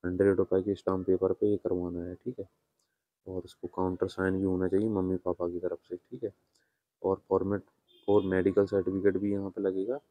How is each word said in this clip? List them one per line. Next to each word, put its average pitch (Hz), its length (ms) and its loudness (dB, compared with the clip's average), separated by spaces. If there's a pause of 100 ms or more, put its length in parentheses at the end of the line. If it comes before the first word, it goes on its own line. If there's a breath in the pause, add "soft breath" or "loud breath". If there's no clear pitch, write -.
हंड्रेड 92 300 4
रुपये 95 260 0
के 98 140 -2
स्टाम्प 92 320 -2
पेपर 95 260 2
पे 104 140 0
ये 104 100 2
करवाना 87 420 -4
है, 90 160 -8
ठीक 127 240 -12
है। 98 100 -10 (760)
और 92 180 -6
इसको - 220 -14
counter 92 400 -2
sign 95 300 0
भी 95 60 0
होना 92 240 0
चाहिए 98 220 0
मम्मी 92 280 -2
पापा 87 320 -4
की 87 100 -6
तरफ 87 200 -6 (100)
से, 90 60 -8
ठीक 127 280 -14
है। 104 100 -6 (680)
और 95 260 0
फॉर्मेट 95 320 2 (480)
और 101 140 6
medical 95 420 4
certificate 95 520 0
भी 101 140 0
यहाँ 98 180 -2
पे 92 120 -8
लगेगा 98 380 -2 (120)